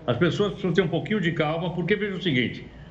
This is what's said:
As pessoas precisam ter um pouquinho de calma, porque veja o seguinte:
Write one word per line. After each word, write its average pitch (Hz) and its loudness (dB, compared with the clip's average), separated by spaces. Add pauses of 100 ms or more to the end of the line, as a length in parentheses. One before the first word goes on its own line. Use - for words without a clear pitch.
As 117 0
pessoas 175 2
precisam 175 -2
ter 190 6
um 165 0
pouquinho 170 0
de 165 2
calma, 160 0
porque 180 0
veja 196 -4
o - -6
seguinte: 127 0 (240)